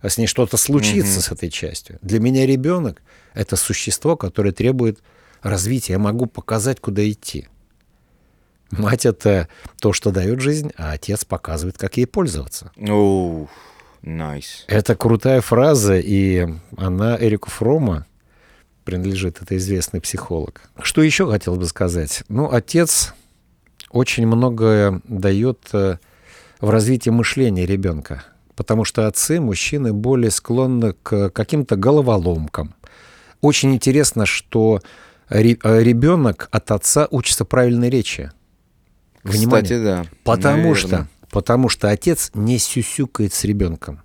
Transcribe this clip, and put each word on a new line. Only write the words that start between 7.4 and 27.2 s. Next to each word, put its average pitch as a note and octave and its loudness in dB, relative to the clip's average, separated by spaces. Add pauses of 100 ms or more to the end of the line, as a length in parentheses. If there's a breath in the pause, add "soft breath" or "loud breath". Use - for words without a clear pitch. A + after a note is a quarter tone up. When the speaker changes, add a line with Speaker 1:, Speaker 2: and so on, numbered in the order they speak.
Speaker 1:
Мать — G#2+ -2
это G2 2 (340 loud breath)
то, G#2 2
что - -2
дает G2 -2
жизнь, D3 -4
а D#2 -6
отец G2 -6
показывает, E2+ -8
как - -6
ей B2 2
пользоваться. F2+ -6
Speaker 2:
Ух, G2 0 (540 loud breath)
найс. D2+ -10
Speaker 1:
Это G#2+ 2
крутая A#2 2
фраза, A2+ 4
и F#2+ 2 (300)
она F#2+ -2
Эрику G#2+ 0
Фрома A2+ -2 (800 soft breath)
принадлежит, F#2 -4
это F#2+ -4
известный F#2 -4
психолог. - -8 (200)
Что - 0
еще D#3 2
хотел F#2 -2
бы F2+ -2
сказать? E2+ -4
Ну, C3 -2
отец - 0 (760 soft breath)
очень A#2+ 0
многое A2 2
дает, G2+ 0 (140)
э, G2 0 (640 soft breath)
в G#2+ 0
развитии A2+ 2
мышления A2+ 0